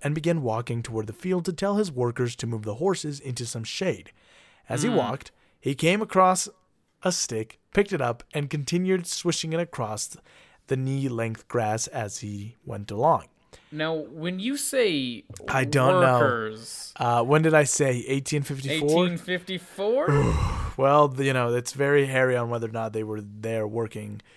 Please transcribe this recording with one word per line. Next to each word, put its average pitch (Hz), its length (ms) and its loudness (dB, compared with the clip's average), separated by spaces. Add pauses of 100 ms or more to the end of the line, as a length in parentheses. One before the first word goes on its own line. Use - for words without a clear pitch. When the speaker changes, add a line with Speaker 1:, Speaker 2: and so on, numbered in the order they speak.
Speaker 1:
and 143 100 -2
began 160 280 0
walking 117 420 -2
toward 110 240 -4
the 110 60 -8
field 180 320 -2
to 185 80 -2
tell 202 240 -2
his 202 140 0
workers 120 460 -2
to 117 100 -6
move 110 160 -6
the 123 120 -6
horses 151 440 -2
into 123 260 -8
some 117 180 -8
shade. 113 480 -4 (560)
As 135 160 -2
he 233 60 2
Speaker 2:
Hmm. 233 60 2
Speaker 1:
walked, 135 360 -2 (280)
he 135 160 -2
came 180 260 2
across 185 480 4 (540)
a 180 80 0
stick, - 480 -4 (140)
picked 202 200 2
it 143 80 -2
up, 120 220 -4 (100)
and 143 160 -4
continued 175 580 0
swishing 160 460 -2
it 165 60 0
across 110 580 -6 (500)
the 135 80 0
knee-length 131 720 -2
grass 110 400 0
as 110 320 -8
he 104 360 -10 (100)
went 101 260 -10
along. 131 360 2 (440)
Speaker 2:
Now, 156 220 -4
when 160 460 -6
you 254 180 -4
say 160 640 -2 (240)
Speaker 1:
I 131 160 2
don't 135 380 6
know. 127 180 6
Speaker 2:
workers 113 800 0
Speaker 1:
Uh, 117 260 2
when 147 180 6
did 160 120 6
I 151 100 8
say? 131 440 2
Eighteen 139 360 -2
fifty-four? 147 640 2
Speaker 2:
Eighteen 175 120 0
fifty-four? 190 920 -4
Speaker 1:
<sighs> 123 680 0
Well, 143 300 6
the, 135 180 -4
you 135 80 2
know, 120 220 2
it's 123 180 -4
very 139 320 4
hairy 131 320 4
on 120 140 -2
whether 113 160 -2
or 110 40 -12
not 113 220 -4
they 110 100 -4
were 107 180 -6
there 107 460 -4
working 107 540 -6 (160)